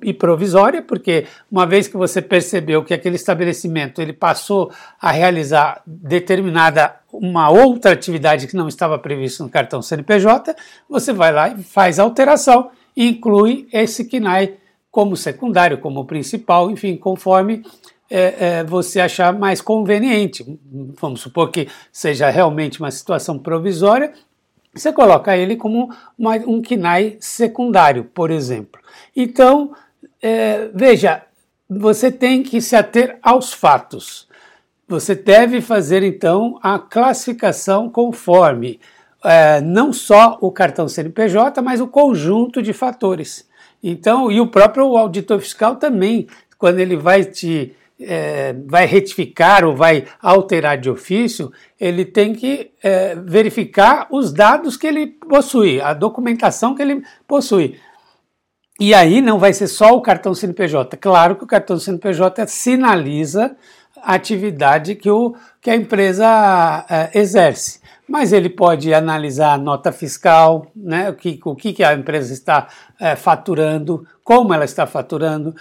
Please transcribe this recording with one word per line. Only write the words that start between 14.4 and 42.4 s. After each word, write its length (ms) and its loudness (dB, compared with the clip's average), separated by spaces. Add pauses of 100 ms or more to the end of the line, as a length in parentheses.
como 280 -2
secundário, 600 -2
como 280 -10
principal, 640 -2
enfim, 240 -8
conforme, 680 -2 (460)
é, 300 0
é, 240 -2
você 380 -4
achar 360 0
mais 240 -2
conveniente. 960 -2 (420)
Vamos 200 -8
supor 320 -4
que 160 -6 (240)
seja 380 -2
realmente 500 -2
uma 120 -6
situação 460 -8
provisória, 760 -2 (600)
você 200 -4
coloca 420 4
ele 220 -2
como 360 -4 (240)
uma, 200 -2
um 240 -4
quinai 580 -2
secundário, 840 0
por 260 -6
exemplo. 480 -8 (340)
Então, 600 2 (480)
é, 520 -2
veja, 500 2 (460)
você 400 0
tem 320 0
que 200 -4
se 120 -8
ater 480 0
aos 300 2
fatos. 800 -2 (580)
Você 280 -4
deve 460 4
fazer, 420 0
então, 580 -2
a 160 -2
classificação 1120 -2
conforme, 880 0 (440)
é, 380 6
não 320 0
só 480 6
o 100 -2
cartão 360 -2
C 140 -10
N 80 -8
P 180 -2
J, 340 0
mas 200 -4
o 60 -6
conjunto 760 0